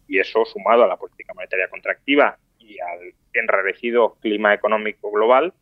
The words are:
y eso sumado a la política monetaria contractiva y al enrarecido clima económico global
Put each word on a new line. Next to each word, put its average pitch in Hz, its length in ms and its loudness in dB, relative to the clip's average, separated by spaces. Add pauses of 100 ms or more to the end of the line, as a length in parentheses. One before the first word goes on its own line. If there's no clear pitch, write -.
y 95 120 0
eso 110 260 0
sumado 104 380 2
a 101 40 4
la 90 100 -4
política - 360 -18
monetaria 92 360 -6
contractiva 113 680 0 (200)
y 104 220 -20
al 90 340 -12 (200)
enrarecido 113 880 0
clima 104 320 2
económico 107 580 -2
global 127 500 2